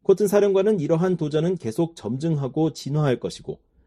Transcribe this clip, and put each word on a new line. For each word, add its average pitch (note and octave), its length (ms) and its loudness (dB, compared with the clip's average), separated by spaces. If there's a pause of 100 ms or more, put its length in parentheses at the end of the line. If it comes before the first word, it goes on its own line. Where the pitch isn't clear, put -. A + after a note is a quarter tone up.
코튼 G3 240 2
사령관은 G3 540 2
이러한 E3+ 340 2
도전은 D#3+ 420 -2
계속 E3 380 -4
점증하고 C#3+ 760 -2
진화할 C#3+ 480 0
것이고 - 380 -10 (280)